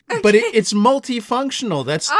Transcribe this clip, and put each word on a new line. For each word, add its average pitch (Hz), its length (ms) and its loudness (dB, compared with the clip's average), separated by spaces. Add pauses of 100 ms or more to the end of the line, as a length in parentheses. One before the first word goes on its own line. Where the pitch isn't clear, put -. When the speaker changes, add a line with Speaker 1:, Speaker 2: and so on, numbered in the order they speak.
(240)
Speaker 1:
But 208 120 6
it, 233 100 4
Speaker 2:
Okay. 302 120 -4
Speaker 1:
it's 208 160 0
multifunctional. 240 1120 -2
That's, 151 240 -4
Speaker 2:
All 403 100 -2